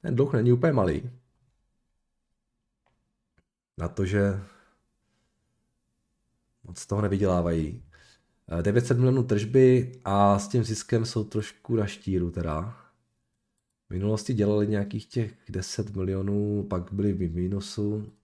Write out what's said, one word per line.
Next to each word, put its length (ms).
Ten 140
dluh 180
není 180
úplně 220
malý. 360
Na 100
to, 180
že 340
moc 160
z 80
toho 140
nevydělávají. 840
Eh, 40
devět 240
set 100
milionů 260
tržby 680
a 340
s 80
tím 160
ziskem 420
jsou 180
trošku 520
na 120
štíru 440
teda. 460
V 60
minulosti 400
dělali 340
nějakých 380
těch 280
deset 460
milionů, 680
pak 300
byli 200
v 220
mínusu. 800